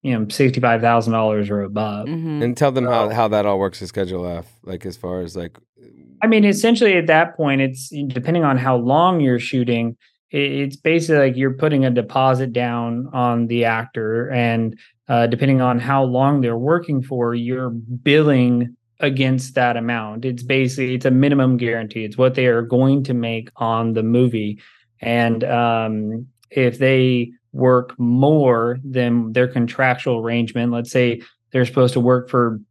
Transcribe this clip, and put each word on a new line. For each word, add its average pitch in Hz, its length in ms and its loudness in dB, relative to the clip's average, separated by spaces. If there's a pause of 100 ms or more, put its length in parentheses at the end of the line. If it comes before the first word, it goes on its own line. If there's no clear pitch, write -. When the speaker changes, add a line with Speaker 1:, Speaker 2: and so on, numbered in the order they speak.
Speaker 1:
you 131 140 -2
know, 110 120 -2
sixty-five 123 520 0
thousand 117 320 2
dollars 107 380 0
or 104 120 -2
above. 104 440 -6
Speaker 2:
Mm-hmm. 156 360 -6
Speaker 3:
And 120 140 -2
tell 143 140 2
them 127 160 -2
how, 117 220 0
Speaker 1:
So 110 60 -4
Speaker 3:
how 113 140 0
that 104 180 0
all 101 120 0
works 95 220 -4
with 92 80 -12
Schedule 92 380 -6
F, 87 200 -10 (160)
like, 92 240 -12
as 90 100 -12
far 92 260 -8
as, 82 140 -12
like, 87 220 -12 (640)
Speaker 1:
I 214 40 0
mean, 220 180 4
essentially 208 520 2
at 165 120 0
that 165 280 2
point, 139 240 0
it's 131 300 -4 (160)
depending 147 380 -2
on 135 140 2
how 127 180 0
long 156 440 2
you're 127 200 2
shooting, 117 560 -2 (360)
i-, - 40 -4
it's 139 400 -4
basically 160 420 2
like 135 180 2
you're 131 180 0
putting 143 300 2
a 131 60 2
deposit 127 600 0
down 120 600 -4
on 120 360 0
the 117 160 0
actor, 113 640 -2
and, 117 480 0 (300)
uh, 120 180 2
depending 131 360 2
on 123 180 2
how 135 240 0
long 131 380 2
they're 117 160 -2
working 151 440 -2
for, 120 320 -2
you're 123 360 -4
billing 123 1040 2 (240)
against 131 540 -2
that 120 240 2
amount. 117 480 -6
It's 123 160 -6
basically, 131 540 -2
it's 127 100 -2
a 131 40 4
minimum 131 460 4
guarantee. 117 480 -4
It's 104 140 -10
what 127 160 4
they 127 120 0
are 120 140 2
going 131 440 2
to 131 100 -4
make 113 420 -4
on 113 380 -2
the 110 80 -2
movie. 113 580 0 (400)
And, 117 440 0
um, 113 800 -2 (240)
if 123 280 0
they 127 520 2 (220)
work 127 460 2
more 127 840 2
than 120 480 -2
their 127 160 2
contractual 127 680 -2
arrangement, 117 540 -2
let's 120 180 -6
say 120 320 0 (300)
they're 127 120 4
supposed 127 300 2
to 131 60 2
work 123 280 2
for 117 300 0 (120)